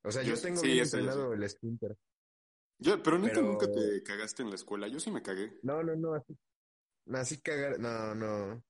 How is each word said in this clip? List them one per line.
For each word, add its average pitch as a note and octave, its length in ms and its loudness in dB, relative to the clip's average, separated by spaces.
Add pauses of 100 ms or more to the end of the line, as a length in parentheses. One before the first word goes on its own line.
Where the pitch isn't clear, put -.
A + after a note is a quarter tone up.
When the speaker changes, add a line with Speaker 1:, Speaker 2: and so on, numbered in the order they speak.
Speaker 1:
O G#2 80 -2
sea, B2+ 120 0
Speaker 2:
Yo - 80 2
Speaker 1:
yo - 40 2
Speaker 2:
sí, - 80 -2
Speaker 1:
tengo F3 180 0
Speaker 2:
sí, C3+ 60 4
Speaker 1:
bien B2+ 120 6
Speaker 2:
eso - 180 4
yo B2+ 140 0
sí. C#3 80 0
Speaker 1:
entrenado B2+ 140 0
el G#2 100 -2
esfínter. A2+ 520 -6 (840)
Speaker 2:
Yo, F#3+ 220 4
pero D#3+ 160 4
neta, A3+ 240 4
Speaker 1:
Pero - 0 -
Speaker 2:
¿nunca G3+ 300 4
te G#2 320 2
cagaste G#2+ 400 -4
en A2 60 -2
la G2 60 -4
escuela? G2+ 320 -4
Yo C3+ 120 -6
sí A3 120 -4
me F3 100 -2
cagué. G2 400 -4
Speaker 1:
No, C#3+ 220 -2
no, D#3+ 120 0
no, D#3+ 180 -2
así, D3+ 240 -6 (760)
así C3 280 -2
cagar, C#3+ 380 0
no, A2+ 360 -2
no. G#2+ 540 -2